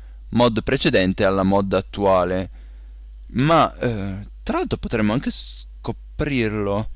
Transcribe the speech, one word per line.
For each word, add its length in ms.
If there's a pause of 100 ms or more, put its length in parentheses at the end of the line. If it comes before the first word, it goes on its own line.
(280)
mod 340
precedente 640
alla 180
mod 300
attuale. 760 (840)
Ma, 460
eh, 380 (280)
tra 140
l'altro 200
potremmo 340
anche 200
scoprirlo. 1600